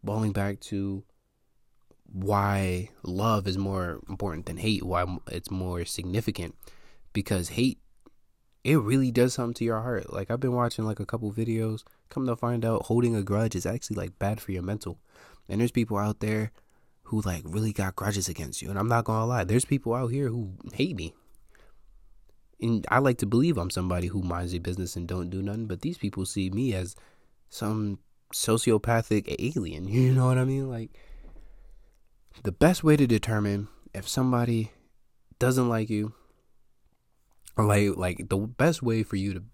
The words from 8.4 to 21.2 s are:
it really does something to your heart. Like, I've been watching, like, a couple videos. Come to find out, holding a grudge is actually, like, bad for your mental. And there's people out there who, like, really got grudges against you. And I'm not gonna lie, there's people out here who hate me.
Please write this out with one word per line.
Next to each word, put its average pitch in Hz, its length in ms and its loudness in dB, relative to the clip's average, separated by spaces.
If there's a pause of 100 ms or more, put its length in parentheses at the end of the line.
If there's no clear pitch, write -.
it 151 140 4
really 127 340 2
does 120 220 4
something 120 220 -4
to 117 100 -2
your 110 160 0
heart. 117 320 -4
Like, 98 180 -4
I've 120 80 -2
been 127 140 0
watching, 120 320 0
like, 107 140 -2
a 101 60 -4
couple 113 260 -4
videos. 110 520 -2 (260)
Come 135 180 -4
to 120 80 0
find 120 280 -2
out, 113 200 0
holding 117 320 2
a 104 80 0
grudge 104 320 0
is 87 100 -2
actually, 104 320 -4
like, 90 220 -8
bad 101 200 -2
for - 120 -10
your 90 120 -4
mental. 90 360 -6 (500)
And 98 100 -2
there's 120 120 2
people 110 260 0
out 104 240 0
there 110 300 -2 (520)
who, 107 180 -2
like, 90 240 -2
really 104 280 -2
got 95 220 -2
grudges 98 340 -2
against 76 320 -8
you. - 80 -8
And 98 100 -2
I'm 107 80 0
not 117 180 2
gonna 110 200 0
lie, 120 180 0
there's 107 220 2
people 123 280 0
out 127 140 -2
here 131 220 -2
who 110 240 -4 (200)
hate 143 220 -2
me. 85 180 -8 (1500)